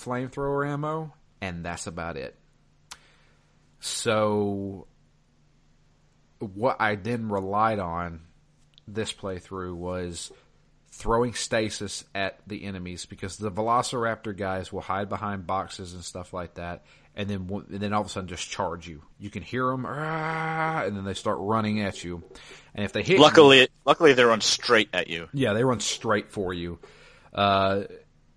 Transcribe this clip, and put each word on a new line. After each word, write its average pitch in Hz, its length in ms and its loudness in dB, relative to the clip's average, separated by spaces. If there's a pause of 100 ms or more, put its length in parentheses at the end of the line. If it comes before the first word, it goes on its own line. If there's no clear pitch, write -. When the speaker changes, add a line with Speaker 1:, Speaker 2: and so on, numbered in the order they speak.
Speaker 1:
flamethrower 139 680 -4
ammo, 151 440 -6 (280)
and 87 240 -8
that's 85 220 -8
about 82 300 -8
it. 67 180 -10 (1500)
So, 101 1040 0 (1500)
what 107 400 -2
I 107 160 2
then 110 320 -6
relied 104 500 0
on 85 420 -6 (680)
this 104 260 -6
playthrough 92 640 -8
was 90 560 -8 (580)
throwing 113 440 0
stasis 107 720 -4 (100)
at 98 320 -4
the 98 180 -12
enemies, 90 420 -10
because 95 300 -10
the 104 160 -6
Velociraptor 113 840 -2
guys 95 360 -4
will 92 80 -6
hide 95 280 -4
behind 101 380 -6
boxes 92 480 -6
and 90 80 -14
stuff - 300 -14
like 90 220 -10
that, 87 300 -10 (300)
and 104 140 -6
then 95 180 -4
w-, 95 240 -6
and 98 100 -8
then 101 120 -2
all 107 80 2
of 101 80 -6
a - 20 -14
sudden 95 180 -8
just 87 220 -10
charge 85 380 -6
you. 76 140 -16 (180)
You 98 100 -12
can 101 120 -10
hear 127 280 -4
'em, 127 160 -6
"Ah," 160 960 -4
and 101 140 -4
then 98 80 -6
they 98 100 -4
start 101 260 -4
running 107 400 0
at 98 220 -4
you. 87 200 -10 (520)
And 104 100 -4
if - 80 -6
they 107 100 -2
hit 180 160 4
you 143 40 12
Speaker 2:
Luckily, 139 460 12 (160)
luckily 147 300 8
they 123 100 6
run 113 160 6
straight - 520 4
at 90 160 -2
you. 82 240 -8
Speaker 1:
Yeah, 131 200 0
they 110 100 2
run 123 180 2
straight - 520 -2
for 92 200 -4
you. 87 260 -6 (540)
Uh, 98 500 2 (540)